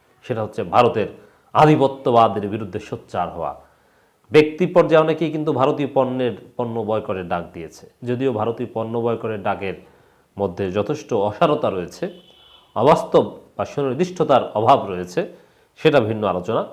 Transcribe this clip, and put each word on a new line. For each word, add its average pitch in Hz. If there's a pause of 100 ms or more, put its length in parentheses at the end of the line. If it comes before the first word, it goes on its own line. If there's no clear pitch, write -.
(220)
সেটা 110
হচ্ছে 107
ভারতের 104 (460)
আধিপত্যবাদের 117
বিরুদ্ধে 104
সোচ্চার 90
হওয়া। 76 (720)
ব্যক্তি 156
পর্যায়ে 160
অনেকেই 160
কিন্তু 156
ভারতীয় 139
পণ্যের, 127 (240)
পণ্য 117
বয়কটের 104
ডাক 87
দিয়েছে। - (140)
যদিও 123
ভারতীয় 113
পণ্য 113
বয়কটের 113
ডাকের 95 (640)
মধ্যে 95
যথেষ্ট 104
অসারতা 110
রয়েছে, 95 (640)
অবাস্তব 131 (180)
বা 101
সুনির্দিষ্টতার 143
অভাব 117
রয়েছে, 92 (420)
সেটা 147
ভিন্ন 107
আলোচনা। 92 (100)